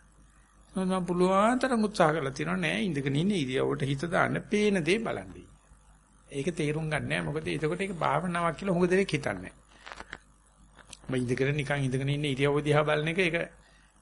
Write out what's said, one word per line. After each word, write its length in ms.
නමුත් 160
මම 160
පුළුවන් 540
තරම් 240
උත්සාහ 280
කරලා 220
තියෙනවා 260
නෑ 220
ඉඳගෙන 340
ඉන්න 180
ඉරියව්වට 500
හිත 220
දාන්න, 380
පේන 380
දේ 180
බලන්න. 340
ඒක 220
තේරුම් 360
ගන්න 180
නෑ. 160
මොකද 260
එතකොට 340
ඒක 140
භාවනාවක් 600
කියලා 200
හුඟ 120
දෙනෙක් 240
හිතන්නේ 300
නෑ. 120
මම 140
ඉඳගෙන 380
නිකන් 300
ඉඳගෙන 260
ඉන්න 160
ඉරියව්ව 360
දිහා 240
බලන 220
එක 120
ඒක 180